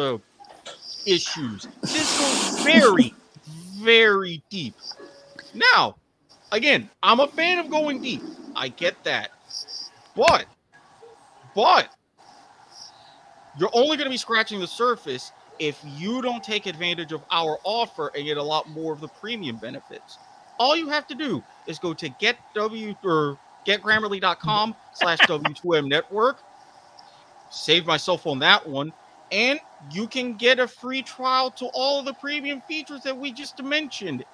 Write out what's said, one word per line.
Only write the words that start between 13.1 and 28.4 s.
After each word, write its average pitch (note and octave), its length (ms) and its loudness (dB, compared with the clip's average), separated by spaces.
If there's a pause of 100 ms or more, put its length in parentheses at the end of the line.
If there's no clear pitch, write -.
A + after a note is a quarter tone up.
you're F3+ 160 0
only D4 220 4
gonna C4+ 140 -4
be B3+ 60 -4
scratching A3 440 -2
the F3 60 -4
surface G#3+ 680 -4 (280)
if D3 200 -4 (160)
you G#3+ 240 -4
don't A#3+ 220 -4
take G#3+ 240 -6
advantage E3+ 460 -6
of D3+ 180 -8
our D#3+ 320 0
offer G#3 540 -4
and C#3+ 80 -6
get D3+ 120 -4
a D3 60 -4
lot D3+ 260 -2
more D#3+ 240 -8
of D3 80 -12
the D#3 60 -12
premium G3 520 -10
benefits. - 600 -16 (400)
All C#4 180 2
you D#4+ 120 -4
have D4 180 -4
to C#4+ 80 -14
do A#3+ 300 -4 (240)
is D#3+ 100 -10
go E3+ 160 -6
to D#3+ 140 -8
get G#3+ 280 -2 (180)
W, G#3+ 500 -6
or D3+ 340 0 (260)
get G3 180 0
grammarly G#3 380 0
dot F3+ 200 0
com G#3+ 340 0 (180)
slash E3 340 2
W D3+ 280 0
two F3 200 -2
M C#3+ 140 2
network. G3+ 500 0 (1120)
Save E3 360 0
myself E3 400 0
on C#3 140 -2